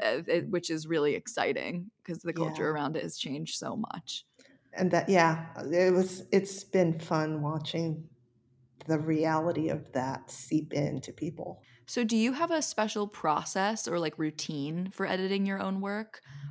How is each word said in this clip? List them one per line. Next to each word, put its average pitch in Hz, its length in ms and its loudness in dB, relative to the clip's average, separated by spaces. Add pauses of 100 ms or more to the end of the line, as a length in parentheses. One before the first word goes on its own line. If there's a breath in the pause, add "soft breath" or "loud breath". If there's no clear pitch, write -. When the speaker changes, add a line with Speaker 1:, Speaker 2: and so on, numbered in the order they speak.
Speaker 1:
uh, 120 260 2
it, 160 220 2
which 170 200 -2
is 160 180 -2
really 147 280 4
exciting 143 760 -2 (140)
'cause 165 160 -8
the 170 140 -6
culture 160 300 -2
Speaker 2:
Yeah. 147 60 2
Speaker 1:
around 151 280 -2
it - 60 -4
has 165 140 -8
changed 156 400 -6
so - 200 -6
much. - 480 -8 (480 soft breath)
Speaker 2:
And 185 180 2
that, 170 180 2
yeah, 165 360 6 (260)
it 180 220 6
was, 185 300 2 (100)
it's 190 320 2
been 165 340 4
fun 156 440 0
watching 160 680 -4 (760)
the 156 120 4
reality 156 680 2
of 156 240 -4
that 131 360 -2
seep - 440 -2
into 147 400 -2
people. - 460 -8 (280 soft breath)
Speaker 1:
So 247 160 0
do 226 140 2
you 233 160 4
have 339 180 0
a 320 100 2
special 214 460 -2
process 190 800 0
or, 175 120 0
like, 156 200 -2
routine 156 720 -2
for 190 160 -4
editing 190 380 2
your 196 160 0
own 190 200 -2
work? 208 400 -6 (300 loud breath)